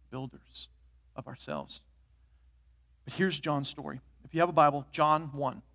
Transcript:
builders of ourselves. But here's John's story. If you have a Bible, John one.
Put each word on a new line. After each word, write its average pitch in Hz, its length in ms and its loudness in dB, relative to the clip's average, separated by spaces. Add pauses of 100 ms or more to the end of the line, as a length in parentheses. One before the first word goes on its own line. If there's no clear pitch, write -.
(100)
builders - 580 -12 (480)
of 131 100 -12
ourselves. - 560 -10 (1200)
But 135 100 -12
here's 180 240 2
John's 143 300 -2
story. - 320 -10 (240)
If - 100 -12
you 160 60 2
have 175 80 6
a 175 40 -4
Bible, 147 400 6
John 156 400 2
one. 139 300 -6 (120)